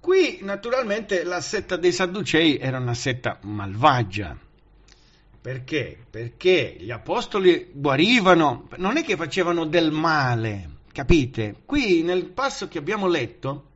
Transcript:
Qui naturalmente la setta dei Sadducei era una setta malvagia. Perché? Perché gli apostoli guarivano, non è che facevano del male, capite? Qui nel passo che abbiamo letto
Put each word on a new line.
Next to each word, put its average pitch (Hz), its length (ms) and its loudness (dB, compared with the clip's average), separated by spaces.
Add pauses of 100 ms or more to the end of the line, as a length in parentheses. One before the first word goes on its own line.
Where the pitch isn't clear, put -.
Qui 330 380 2
naturalmente 202 800 -2
la 180 160 -4
setta 185 380 -4
dei 175 160 4
Sadducei 170 640 2
era 131 200 -4
una 123 160 -2
setta 120 500 -4
malvagia. 104 920 0 (1000)
Perché? 127 580 -6 (120)
Perché 120 680 0
gli 104 140 -12
apostoli 185 800 0
guarivano, 160 960 4 (120)
non 202 180 -2
è 330 80 -2
che 196 100 -2
facevano 170 480 -2
del 160 280 2
male, 120 880 -2 (120)
capite? 120 640 0 (100)
Qui 190 380 2
nel 180 220 -2
passo 254 420 -6
che 165 120 -8
abbiamo 190 280 -4
letto 143 680 -4